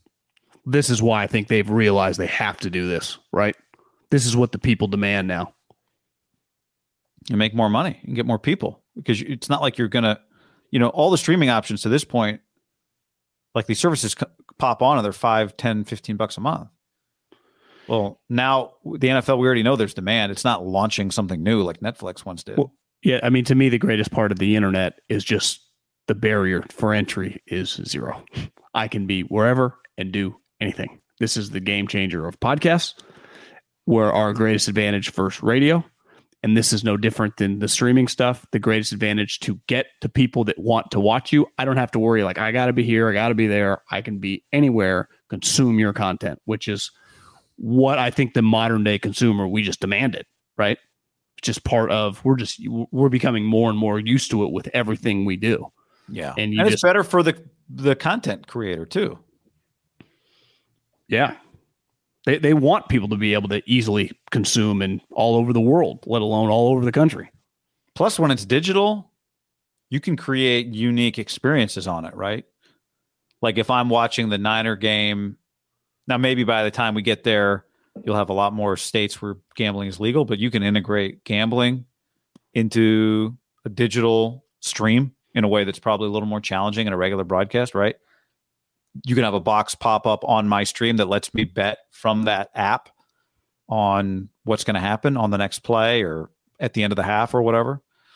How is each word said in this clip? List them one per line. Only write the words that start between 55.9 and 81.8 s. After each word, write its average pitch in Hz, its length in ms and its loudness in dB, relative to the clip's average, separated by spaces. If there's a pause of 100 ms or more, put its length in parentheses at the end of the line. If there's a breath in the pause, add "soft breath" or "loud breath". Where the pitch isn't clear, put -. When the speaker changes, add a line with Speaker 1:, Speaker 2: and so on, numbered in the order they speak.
Speaker 2:
Yeah. 143 300 -10
Speaker 1:
And 104 160 -2
you 107 60 0
Speaker 2:
And 190 80 4
it's 208 80 2
Speaker 1:
just 208 80 -6
Speaker 2:
better 185 200 4
for 175 200 2
the, 160 180 0 (280)
the 131 260 0
content 170 520 -4
creator 90 380 -6
too. - 340 -4 (1900)
Speaker 1:
Yeah. 120 280 0 (880)
They, 139 120 2
they 156 160 4
want 151 360 2
people 104 200 0
to 107 60 -2
be 104 180 0
able 101 160 0
to 101 160 -2
easily 110 520 0 (140)
consume 107 500 0
and 95 200 -4 (100)
all 117 240 0
over 120 180 2
the 117 80 4
world, 135 440 2
let 113 160 -2
alone 107 280 0
all 117 200 4
over 131 140 2
the 120 80 0
country. 143 400 0 (640)
Speaker 2:
Plus, 208 240 0
when 156 120 2
it's 107 140 -2
digital, 190 640 0 (800)
you 131 100 -2
can 165 160 -2
create 127 520 0
unique 120 520 0
experiences 110 680 -2
on 85 180 -6
it, - 100 -16
right? 104 300 -6 (960)
Like, 110 160 0
if 113 120 0
I'm 123 200 2
watching 117 400 2
the 104 80 0
Niner 110 380 0
game, 104 640 -2 (680)
now 123 120 0
maybe 127 260 2
by 110 200 2
the 104 80 0
time 113 240 -2
we 107 60 -2
get 107 220 0
there, 101 420 2 (380)
you'll 104 120 -2
have 101 140 0
a 98 40 -2
lot 101 200 2
more 101 240 -2
states - 440 -4
where 101 140 -8 (200)
gambling 101 340 -4
is 92 100 -12
legal, 120 260 0
but 104 140 -4
you 120 120 -2
can 110 120 0
integrate 101 600 -2
gambling 123 640 0 (680)